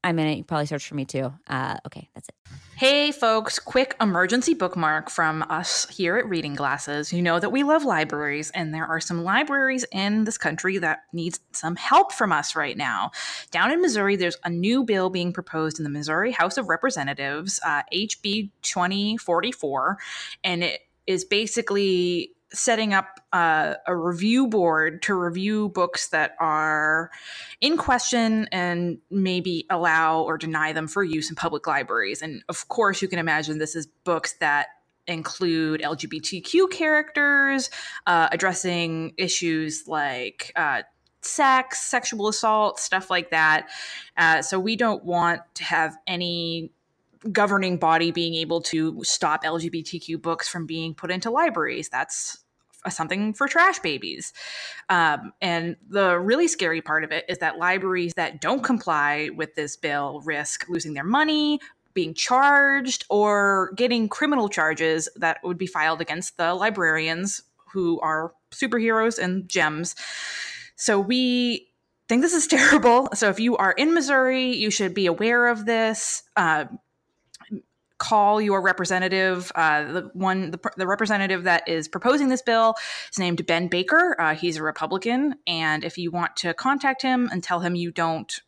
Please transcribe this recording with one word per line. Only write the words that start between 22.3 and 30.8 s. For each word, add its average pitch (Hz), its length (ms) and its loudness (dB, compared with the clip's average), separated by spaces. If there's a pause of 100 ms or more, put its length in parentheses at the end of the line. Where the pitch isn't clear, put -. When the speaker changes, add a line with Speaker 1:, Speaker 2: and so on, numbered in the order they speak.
Speaker 2:
setting 220 420 0
up, - 240 0 (140)
uh, 160 420 2 (140)
a 180 80 0
review 185 500 2
board 165 560 2
to 208 100 0
review 190 580 0
books 180 400 -2
that 156 280 0
are 156 720 2 (500)
in 294 160 2
question 226 760 2
and 175 460 0 (120)
maybe 180 600 0
allow 160 500 4
or 160 180 0
deny 156 340 -2
them 160 140 -4